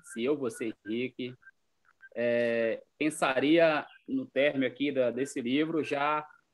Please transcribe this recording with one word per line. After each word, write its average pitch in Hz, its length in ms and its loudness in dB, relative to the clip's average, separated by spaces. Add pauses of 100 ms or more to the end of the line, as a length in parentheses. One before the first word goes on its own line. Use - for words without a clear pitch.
(140)
se 113 100 -6
eu, 147 140 0
você, 117 360 -6 (120)
Henrique, 123 480 -6 (840)
é, 117 680 -2 (160)
pensaria 151 880 4 (220)
no 131 180 -4
término 135 420 2
aqui 139 240 -2
da, 127 180 2
desse 131 320 -4
livro, 151 420 0
já 147 420 -2 (280)